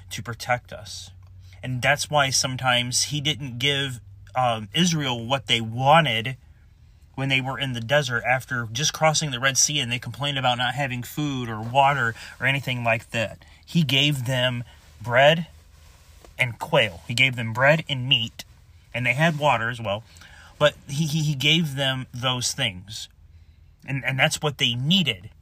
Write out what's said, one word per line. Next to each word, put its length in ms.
to 100
protect 500
us. 380
And 200
that's 260
why 220
sometimes 760
he 160
didn't 380
give, 420
um, 360
Israel 540
what 220
they 120
wanted 760
when 120
they 120
were 180
in 140
the 80
desert 440
after 460
just 220
crossing 400
the 80
Red 180
Sea, 220
and 100
they 80
complained 400
about 200
not 160
having 280
food 460
or 120
water 540
or 80
anything 380
like 260
that. 340
He 180
gave 440
them 380
bread 460
and 200
quail. 500
He 60
gave 220
them 160
bread 360
and 200
meat, 360
and 100
they 100
had 240
water 300
as 120
well. 240
But 160
he, 180
he, 160
he 120
gave 400
them 400
those 380
things. 560
And, 160
and 140
that's 240
what 160
they 160
needed. 560